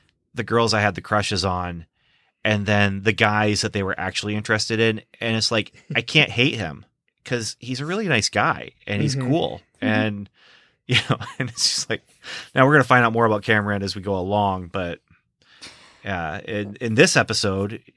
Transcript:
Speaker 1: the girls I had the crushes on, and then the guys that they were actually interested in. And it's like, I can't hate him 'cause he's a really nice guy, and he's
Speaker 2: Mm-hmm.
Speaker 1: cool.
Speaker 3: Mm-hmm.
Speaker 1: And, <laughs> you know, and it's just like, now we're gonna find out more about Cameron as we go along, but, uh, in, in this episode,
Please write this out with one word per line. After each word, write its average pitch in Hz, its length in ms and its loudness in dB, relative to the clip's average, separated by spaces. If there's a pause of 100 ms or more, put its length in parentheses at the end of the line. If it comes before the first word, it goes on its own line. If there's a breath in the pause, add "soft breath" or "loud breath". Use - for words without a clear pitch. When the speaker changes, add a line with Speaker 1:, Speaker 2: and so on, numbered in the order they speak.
(320 soft breath)
Speaker 1:
the - 120 -6
girls 113 280 2
I 107 80 2
had 101 140 2
the - 80 -10
crushes 101 420 -2
on, 90 400 -4 (580)
and 107 220 0
then 101 380 2
the 110 100 2
guys 107 480 2
that 110 140 -4
they 101 80 -2
were 95 180 -4
actually 98 340 -6
interested 107 460 -2
in. 113 220 2 (180)
And 113 160 -2
it's 110 140 0
like, 110 240 -2 (200)
I 113 60 4
can't 139 300 2
hate 120 240 2
him 85 320 -8 (400)
'cause 120 340 -6
he's 123 200 -8
a 147 60 -8
really 196 220 -6
nice 120 220 0
guy, 104 400 -2 (160)
and 104 160 -2
he's 139 120 0
Speaker 2:
Mm-hmm. 127 160 -2
Speaker 1:
cool. - 300 0 (220)
Speaker 3:
Mm-hmm. 107 40 -2
Speaker 1:
And, 107 440 -2 (280 soft breath)
<laughs> - 280 -20
you 123 100 2 (140)
know, 123 80 0 (200)
and 127 120 -4
it's - 240 -2
just - 160 -6
like, - 120 -6 (520 loud breath)
now 131 120 6
we're 143 60 4
gonna 139 120 6
find 127 200 6
out 113 80 6
more 117 140 4
about 107 160 2
Cameron 104 400 2
as 95 120 -4
we 101 60 -10
go 95 160 -2
along, 95 520 0
but, 87 320 -6 (1040 loud breath)
uh, 87 420 -6
in, 104 360 -6
in 113 140 -2
this 151 200 6
episode, 104 680 -2 (140)